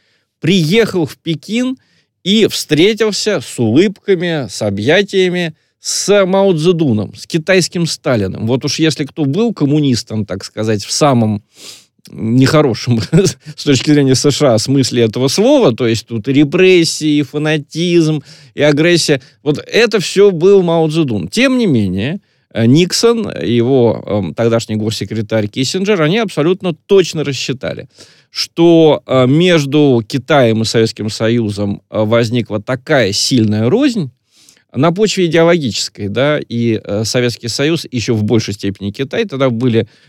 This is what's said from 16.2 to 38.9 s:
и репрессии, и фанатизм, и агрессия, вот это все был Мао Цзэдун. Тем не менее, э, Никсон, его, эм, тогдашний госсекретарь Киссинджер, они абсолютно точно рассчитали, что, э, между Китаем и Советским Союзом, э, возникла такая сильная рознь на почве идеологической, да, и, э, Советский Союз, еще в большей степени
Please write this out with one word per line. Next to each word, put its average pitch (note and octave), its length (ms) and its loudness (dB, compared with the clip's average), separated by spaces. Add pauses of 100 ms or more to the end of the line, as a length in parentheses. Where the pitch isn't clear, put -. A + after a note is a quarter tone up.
и C#3 40 -2
репрессии, D#3 840 2
и D3 40 0
фанатизм, D#3 1000 -2 (320)
и C#3 80 -2
агрессия, D3+ 580 2 (220)
вот D3 160 -2
это G#3+ 420 0
все G3 300 4
был F#3+ 320 4
Мао E3 260 0
Цзэдун. C#3+ 400 -2
Тем C4 300 0
не A#3 80 0
менее, A2+ 520 0 (340)
э, A2+ 140 0
Никсон, F#3 640 2 (100)
его, A#2 640 2
эм, F#2+ 300 -4
тогдашний A2+ 420 -2
госсекретарь G#2+ 720 -4
Киссинджер, F#3 560 -2
они E3+ 160 0
абсолютно F3+ 560 -2
точно E3+ 500 -2
рассчитали, B2 640 -8 (420)
что, E3 760 2
э, B2+ 200 2
между D3 800 2
Китаем A#2 560 0
и - 20 -2
Советским A2 440 -2
Союзом, G#2+ 800 -4
э, G#2 140 -4
возникла A2+ 580 -2
такая B2+ 520 -2
сильная A2 580 0
рознь A3+ 400 0 (640)
на D#3 160 2
почве F#3+ 360 0
идеологической, E3 800 0
да, C#3 300 0
и, A#2 440 -2
э, G#2 220 -4
Советский A#2+ 440 -4
Союз, D3+ 420 -2
еще A#2+ 240 -4
в A2 100 0
большей G#2+ 300 0
степени G2 360 -8